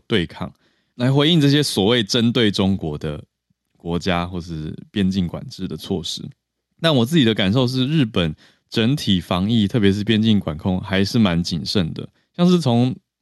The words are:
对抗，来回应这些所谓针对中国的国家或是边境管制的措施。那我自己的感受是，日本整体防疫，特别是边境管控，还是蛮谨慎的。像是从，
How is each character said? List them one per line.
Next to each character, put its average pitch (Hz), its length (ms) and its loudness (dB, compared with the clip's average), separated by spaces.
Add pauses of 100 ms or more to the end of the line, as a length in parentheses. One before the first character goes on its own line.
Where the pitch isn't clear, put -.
对 95 180 0
抗， - 280 -10 (420)
来 123 160 0
回 143 180 2
应 170 120 4
这 143 100 4
些 147 120 4
所 101 240 0
谓 117 180 2
针 120 280 0
对 113 200 2
中 95 240 0
国 76 200 -6
的 73 260 -8 (540)
国 85 220 -6
家 87 280 -2
或 90 140 -8
是 80 360 -10 (160)
边 95 180 0
境 95 160 -2
管 - 220 -10
制 92 180 -10
的 82 100 -8
措 82 260 -6
施。 - 200 -10 (580)
那 160 120 2
我 120 140 4
自 160 100 0
己 139 80 6
的 110 100 4
感 98 160 2
受 127 160 2
是， 127 200 -2
日 151 180 2
本 87 300 -2 (340)
整 117 260 0
体 98 260 0
防 92 300 -2
疫， 110 160 2
特 113 140 -2
别 98 100 4
是 104 140 0
边 110 160 2
境 110 180 4
管 80 200 -4
控， 92 200 -2
还 95 240 -2
是 98 160 0
蛮 87 240 2
谨 82 220 -6
慎 87 300 -2
的。 - 120 -10 (300)
像 175 100 2
是 180 140 4
从， 123 340 2 (280)